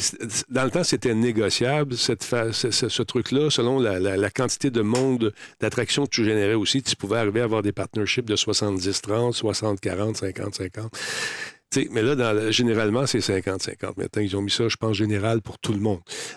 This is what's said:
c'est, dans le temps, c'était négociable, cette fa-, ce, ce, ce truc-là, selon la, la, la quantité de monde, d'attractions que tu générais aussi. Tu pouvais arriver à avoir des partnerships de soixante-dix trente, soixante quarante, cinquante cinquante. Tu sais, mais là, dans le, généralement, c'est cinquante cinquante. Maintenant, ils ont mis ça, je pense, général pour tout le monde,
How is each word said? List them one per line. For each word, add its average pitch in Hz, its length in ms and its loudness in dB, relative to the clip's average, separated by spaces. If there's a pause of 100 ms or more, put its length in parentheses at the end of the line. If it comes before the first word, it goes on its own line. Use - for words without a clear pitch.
(280)
c'est, - 220 -6
dans 131 140 2
le 127 60 2
temps, 175 140 2
c'était 127 300 2
négociable, 120 800 2
cette - 280 0
fa-, 113 280 0
ce, 113 180 -2
ce, - 180 0
ce - 140 -2
truc-là, 131 480 0
selon 127 300 2
la, 104 180 2
la, 95 180 0
la 98 140 2
quantité 131 400 0
de 117 120 2
monde, 120 500 2 (280)
d'attractions 120 440 0
que - 60 -2
tu 120 140 0
générais 107 300 4
aussi. 113 280 2
Tu - 140 -2
pouvais 104 220 0
arriver 107 220 2
à 120 40 2
avoir 110 180 2
des 101 100 0
partnerships 104 540 -2
de 104 100 0
soixante-dix 98 640 0
trente, 113 320 0
soixante 104 460 -2
quarante, 104 360 -2
cinquante 98 380 -6
cinquante. 107 380 -8 (800)
Tu 135 120 2
sais, - 80 -2
mais 113 120 0
là, 131 120 2
dans 120 180 2
le, 107 180 0
généralement, 113 560 2
c'est 120 140 0
cinquante 95 420 -2
cinquante. 95 340 -8
Maintenant, 98 260 -4
ils 101 140 -2
ont 101 60 0
mis 101 80 -2
ça, 117 180 2
je - 80 -2
pense, 110 200 -2
général 107 460 0
pour - 160 -14
tout - 140 -2
le 101 80 -2
monde, 101 200 0 (360)